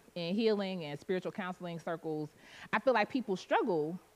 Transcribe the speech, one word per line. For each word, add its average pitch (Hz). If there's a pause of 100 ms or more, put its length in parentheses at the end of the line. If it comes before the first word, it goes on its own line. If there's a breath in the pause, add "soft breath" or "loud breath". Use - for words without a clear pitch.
(140)
in 170
healing 202
and 147
spiritual 180
counseling 175
circles, 156 (420 loud breath)
I 214
feel 254
like 208
people 220
struggle 180 (180)